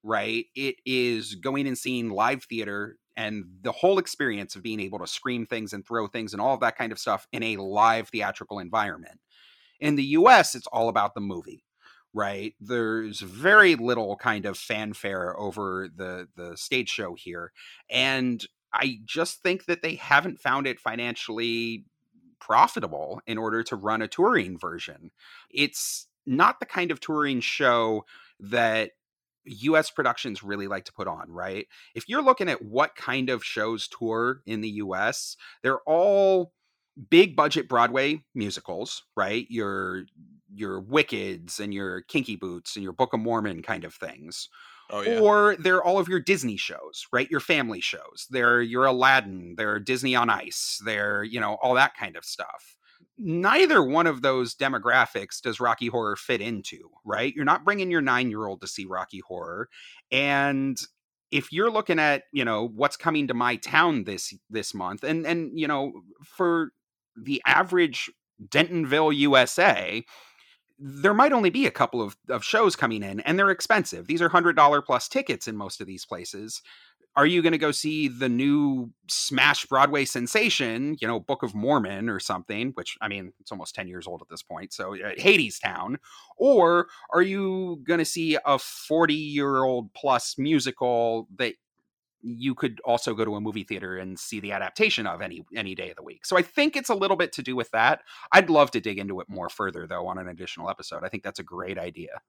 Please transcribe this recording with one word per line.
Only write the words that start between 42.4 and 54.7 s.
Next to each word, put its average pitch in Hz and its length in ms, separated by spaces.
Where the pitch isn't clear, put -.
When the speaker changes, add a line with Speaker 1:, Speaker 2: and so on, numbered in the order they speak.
Speaker 1:
and 104 80
your 92 100
Book - 200
of 113 80
Mormon 107 420
kind 87 220
of 82 80
things. - 560
Speaker 2:
Oh, 104 100
yeah. 226 180
Speaker 1:
Or 208 360
they're 185 280
all 180 140
of 175 100
your 180 120
Disney 131 380
shows, - 540
right? 135 200
Your 147 80
family 123 420
shows. - 480
They're 120 320
your 120 240
Aladdin, 123 720
they're 104 220
Disney 127 360
on 120 140
Ice, - 560
they're, 104 380
you 113 160
know, 107 200
all 127 140
that 135 240
kind 95 180
of 85 80
stuff. - 540
Neither 220 640
one 151 240
of 139 160
those 127 320
demographics 120 880